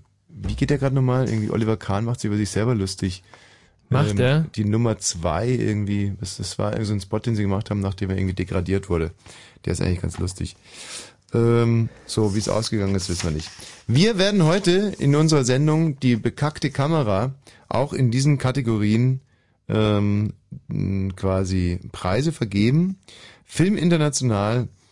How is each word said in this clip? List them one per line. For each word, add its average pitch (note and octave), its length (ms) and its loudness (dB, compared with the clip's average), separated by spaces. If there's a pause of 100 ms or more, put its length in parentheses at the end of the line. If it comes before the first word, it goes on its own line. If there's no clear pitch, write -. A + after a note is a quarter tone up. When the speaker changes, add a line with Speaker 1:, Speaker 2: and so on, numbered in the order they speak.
(280)
Speaker 1:
wie - 280 -6
geht C3+ 140 -2
der D3 100 2
grad C3+ 140 0
nochmal? C3 360 2
Irgendwie A2 200 -2
Oliver A2 280 0
Kahn G2+ 260 -4
macht A#2 160 -4
sich - 80 -4
über G#2 100 0
sich G#2+ 120 0
selber A#2 260 0
lustig. F#2+ 480 -4 (680)
Speaker 2:
Macht B2 200 2
Speaker 1:
Ähm, G2+ 80 0
Speaker 2:
er? C3 200 4 (140)
Speaker 1:
die G#2+ 120 -2
Nummer A2 340 2
zwei F2 480 -2
irgendwie, G#2 720 0
das, - 180 -10
das - 220 -8
war G#2 140 -2
irgendwie A2+ 120 -2
so G#2 80 -2
ein G2+ 80 -2
Spot, G#2+ 160 -6
den A2+ 180 -2
sie G#2 60 -2
gemacht G2 300 -2
haben, G2+ 80 0
nachdem F#2+ 320 -2
er F#2+ 60 -2
irgendwie F#2+ 180 -2
degradiert F#2 520 -2
wurde. E2 220 -2 (560)
Der E2+ 80 0
ist F2 80 -4
eigentlich F2+ 200 0
ganz E2+ 180 -6
lustig. F2+ 360 -6 (760)
Ähm, A#2 560 4 (160)
so, G#2+ 300 0
wie A2 40 2
es G2+ 100 -2
ausgegangen G2 460 0
ist, F#2+ 140 -2
wissen F2+ 140 -4
wir E2+ 80 0
nicht. D#2 180 -6 (380)
Wir F3+ 320 4
werden G3 240 4
heute F#3 560 2
in C#3 160 2
unserer D3+ 280 4
Sendung D3+ 560 2
die B2 180 2
bekackte D3 520 -2
Kamera C3+ 640 0 (340)
auch C#3 260 -2
in B2 180 2
diesen C3+ 260 2
Kategorien, B2 840 2 (460)
ähm, G#2 680 0 (360)
m, G2 460 -4
quasi F#2 640 0 (120)
Preise B2 400 -2
vergeben. B2+ 680 0 (440)
Film G3 320 2
international. B2+ 920 2 (240)